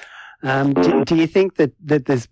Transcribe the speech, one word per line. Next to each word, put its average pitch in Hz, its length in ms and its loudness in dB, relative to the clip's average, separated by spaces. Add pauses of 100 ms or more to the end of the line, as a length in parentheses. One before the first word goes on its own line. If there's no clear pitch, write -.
(440)
Um, 135 300 0
do, 160 300 2
do 165 120 0
you 160 100 2
think 190 300 0
that, 147 160 0 (140)
that 147 200 -2
there's, 131 240 -2